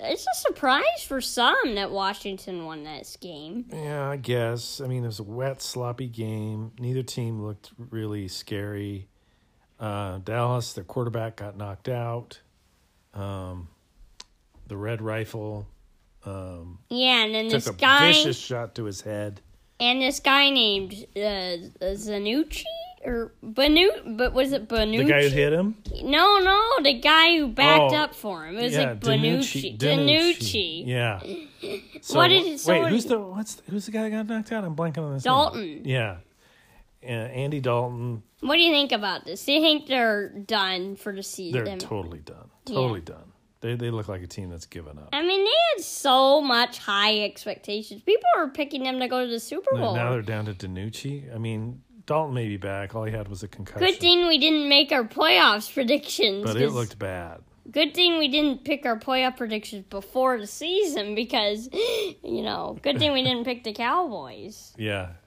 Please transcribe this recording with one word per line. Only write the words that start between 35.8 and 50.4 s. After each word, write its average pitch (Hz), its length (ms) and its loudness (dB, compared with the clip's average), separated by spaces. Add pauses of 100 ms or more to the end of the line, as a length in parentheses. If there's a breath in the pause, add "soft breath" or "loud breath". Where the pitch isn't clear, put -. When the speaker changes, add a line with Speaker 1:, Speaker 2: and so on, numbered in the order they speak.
Speaker 2:
Yeah. 117 320 0 (880 soft breath)
Uh, - 40 -18
Andy 127 520 -4
Dalton. 120 640 -2 (180)
Speaker 1:
What 277 160 2
do 339 60 8
you 330 100 6
think 285 200 2
about 208 320 -2
this? - 200 -12
Do 277 80 2
you 311 80 6
think 311 260 4
they're 226 420 2
done 196 680 -2
for 202 160 -8
the 196 100 -10
season? 147 420 -4
Speaker 2:
They're 98 140 -6
totally 87 420 -8
done. - 300 -20 (160)
Speaker 1:
Yeah. 262 80 -8
Speaker 2:
Totally 120 260 0
done. - 320 -16 (280)
They, 117 160 -4
they 120 140 -4
look 110 180 -6
like 92 140 -8
a 90 40 -12
team 92 240 -12
that's 85 160 -14
given 76 320 -16
up. 73 140 -20
Speaker 1:
I 294 100 -4
mean, 392 220 0
they 427 60 2 (260)
had 370 80 -8
so 269 560 4
much 240 380 0
high 208 420 2
expectations. 208 840 -8
People 480 340 4
were 320 120 0
picking 277 360 -6
them 262 160 -2
to 254 80 0
go 254 160 0
to 247 60 -4
the 233 100 -4
Super 370 320 -4
Speaker 2:
And - 80 2
Speaker 1:
Bowl. 214 140 0
Speaker 2:
now 120 180 0
they're 117 100 0
down 107 240 -4